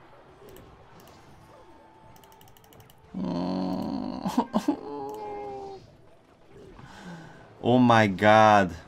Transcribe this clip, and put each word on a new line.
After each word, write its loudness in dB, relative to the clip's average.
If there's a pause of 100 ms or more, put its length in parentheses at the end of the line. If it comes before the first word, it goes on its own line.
(4000)
Oh 2
my 6
god. 4 (120)